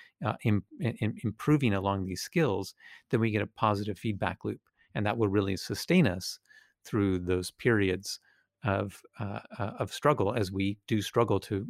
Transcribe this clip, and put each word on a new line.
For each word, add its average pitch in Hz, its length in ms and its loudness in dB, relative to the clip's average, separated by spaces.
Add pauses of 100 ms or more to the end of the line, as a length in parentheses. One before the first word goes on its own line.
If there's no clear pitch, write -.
(240)
uh, 110 100 0 (100)
im-, 104 200 2 (160)
im-, 113 340 -4 (100)
improving 131 500 2
along 98 300 0
these 92 160 -6
skills, 101 540 -2 (360)
then 117 100 2
we 113 100 2
get 104 120 0
a - 40 -2
positive 104 520 0
feedback 101 460 -4
loop. 104 160 -6 (340)
And 104 120 0
that 107 100 0
will 110 120 2
really 98 280 2
sustain 160 500 2
us 90 320 -4 (460)
through 98 360 2
those 90 300 0
periods 98 680 0 (440)
of, 101 360 -2 (200)
uh, 104 200 -6 (180)
uh, 107 200 -4
of 104 140 -4
struggle, 117 420 0
as 98 180 -2
we 98 340 -2
do 110 140 0
struggle 107 400 2
to, 98 300 -6